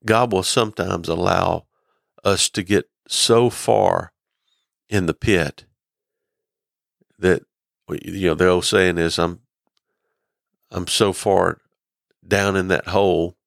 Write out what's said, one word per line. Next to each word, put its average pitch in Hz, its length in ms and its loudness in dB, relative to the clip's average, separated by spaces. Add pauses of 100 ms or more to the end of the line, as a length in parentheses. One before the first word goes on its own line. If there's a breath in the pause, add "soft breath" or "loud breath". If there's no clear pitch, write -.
God 113 280 2
will 95 100 0
sometimes 92 680 -4
allow 90 580 -2 (560)
us 98 280 -2
to 107 120 -6
get 92 260 0 (200)
so 117 420 2
far 95 640 -2 (760)
in 98 180 0
the 80 80 -2
pit 87 500 -2 (1500)
that, 90 240 2 (640)
you 92 240 -2
know, 80 60 2
the 90 140 2
old 90 180 2
saying 92 320 2
is, 82 200 0
"I'm, 87 220 -2 (1300)
I'm 92 160 -6
so 98 280 0
far 90 480 0 (640)
down 98 280 0
in 92 140 -2
that 92 200 -2
hole 87 480 0 (100)